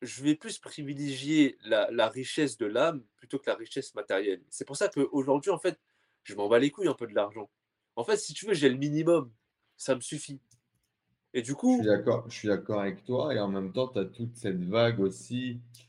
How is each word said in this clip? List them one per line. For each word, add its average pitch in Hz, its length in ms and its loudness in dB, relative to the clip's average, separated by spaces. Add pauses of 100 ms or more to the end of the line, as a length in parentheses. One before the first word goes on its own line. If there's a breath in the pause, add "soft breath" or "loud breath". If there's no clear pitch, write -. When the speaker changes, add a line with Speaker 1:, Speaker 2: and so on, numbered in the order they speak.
Speaker 1:
je 123 220 -12
vais 151 120 4
plus - 240 -12
privilégier 139 1040 0
la, 107 280 2
la 117 180 2
richesse 131 480 -2
de 113 80 -2
l'âme 131 380 0 (120)
plutôt 131 240 -8
que - 100 -4
la 104 60 0
richesse 117 400 -10
matérielle. 101 540 -2
C'est - 160 -10
pour 139 120 -10
ça 202 120 2
qu'aujourd'hui, 139 600 0
en 165 80 0
fait, 175 200 -2 (440)
je 104 120 -14
m'en 104 120 -2
bats 117 120 8
les 143 120 4
couilles 196 160 -2
un 143 60 2
peu 117 140 -6
de 104 80 -16
l'argent. 107 340 -2 (460)
En 117 80 -4
fait, 208 140 2
si - 160 -8
tu 180 120 -12
veux, 214 80 0
j'ai 143 160 6
le 127 80 2
minimum. 151 540 2 (460)
Ça - 180 0
me 123 60 -12
suffit. 143 380 -10 (960)
Et 127 60 2
du 117 100 -8
Speaker 2:
Je 143 40 -2
Speaker 1:
coup 254 220 4
Speaker 2:
suis 110 80 0
d'accord, 113 440 2
je - 80 -12
suis 107 100 -4
d'accord 101 340 0
avec 98 240 -4
toi. 139 280 -2
Et 113 60 0
en 101 80 0
même 95 260 -4
temps, 127 140 0
t'as 101 180 -2
toute 117 300 -10
cette 90 280 -4
vague 117 360 2
aussi, 120 640 -4 (280 soft breath)